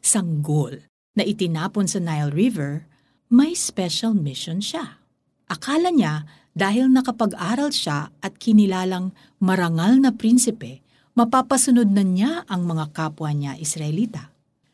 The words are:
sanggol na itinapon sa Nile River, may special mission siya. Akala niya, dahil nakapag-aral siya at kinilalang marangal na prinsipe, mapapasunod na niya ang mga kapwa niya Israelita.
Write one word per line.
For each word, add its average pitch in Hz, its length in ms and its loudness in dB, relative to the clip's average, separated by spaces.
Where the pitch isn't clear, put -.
sanggol 151 800 -2
na 202 100 0
itinapon 185 640 -2
sa 180 160 -4
Nile 151 320 -2
River, 160 560 -2
may 285 240 4
special 208 640 -4
mission 165 480 -4
siya. 320 320 -8
Akala 330 440 -2
niya, 151 320 0
dahil 208 320 2
nakapag-aral 254 800 0
siya 147 420 -4
at 196 160 -8
kinilalang 185 720 2
marangal 185 560 4
na 269 100 6
prinsipe, 220 680 0
mapapasunod 247 800 2
na 202 80 2
niya 208 480 0
ang 180 160 -4
mga 160 320 -4
kapwa 156 340 -6
niya 143 300 -6
Israelita. 156 720 -6